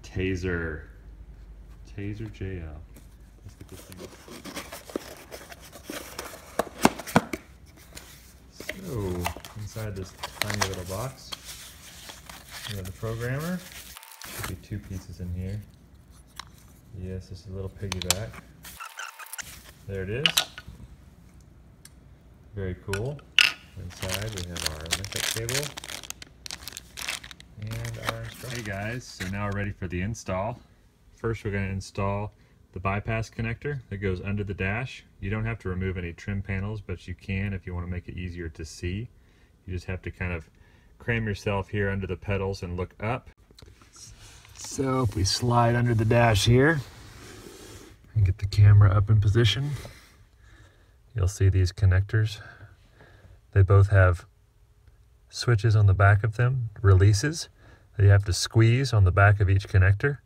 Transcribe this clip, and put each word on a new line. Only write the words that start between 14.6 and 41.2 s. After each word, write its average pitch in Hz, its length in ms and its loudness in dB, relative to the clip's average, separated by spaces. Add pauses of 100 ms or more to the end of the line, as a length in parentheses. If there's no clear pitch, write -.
two 104 140 -8
pieces 90 400 -12
in 87 160 -8
here. 95 260 -6 (1400)
Yes, 92 300 -10
this 95 140 -16
is - 80 -20
a - 20 -14
little 95 220 -10 (100)
piggyback. 92 460 -2 (1600)
There 98 160 -6
it 95 60 -8
is. 139 180 0 (2250)
Very 92 220 -6 (120)
cool. 117 300 -4 (600)
Inside 95 560 -6
we 90 140 -6
have 87 220 -6
our 80 80 -10
link-up 80 440 -8 (120)
cable 120 320 -6 (1900)
and 117 380 -10 (100)
our 113 140 -8
instructions. 120 320 -12
Hey 120 80 -8
guys, 107 420 -8
so - 240 -12
now 101 160 -4
we're 101 140 -4
ready 101 120 -4
for 98 160 -10
the 90 140 -4
install. 101 580 -4 (560)
First 113 300 -6
we're 107 60 -4
gonna 98 160 -2
install 101 680 -4 (400)
the 92 80 -12
bypass 104 480 -2
connector 117 520 -6 (100)
that 98 80 -8
goes 92 240 -2
under 101 220 -4
the 98 100 -6
dash. 104 500 -4 (160)
You 98 80 -6
don't 107 160 -2
have 113 140 -4
to 95 100 -8
remove 92 300 -4
any 85 160 -8
trim 98 260 -6
panels, 101 400 -6
but - 260 -10
you 90 80 -8
can 98 380 -4
if 92 140 -8
you 90 80 -8
wanna 87 140 -6
make 87 200 -6
it 90 80 -12
easier 87 320 -8
to 78 160 -12
see. 95 460 -8 (560)
You 92 80 -8
just 90 100 -8
have 92 160 -8
to 87 100 -10
kind 90 220 -6
of 80 160 -8 (500)
cram 113 280 -2